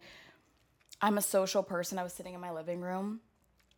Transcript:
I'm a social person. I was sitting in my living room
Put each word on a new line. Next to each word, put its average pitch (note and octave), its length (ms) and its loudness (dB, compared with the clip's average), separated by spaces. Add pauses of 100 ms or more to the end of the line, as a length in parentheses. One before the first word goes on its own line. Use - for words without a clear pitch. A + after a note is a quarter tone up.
(1040)
I'm G#3 160 6
a G3+ 40 0
social F#3+ 400 4
person. F#3 360 -2
I F3+ 40 0
was F3+ 120 -6
sitting F3+ 180 -10
in F3+ 80 -10
my F3+ 100 -8
living E3+ 300 -4
room F#3+ 400 -2 (580)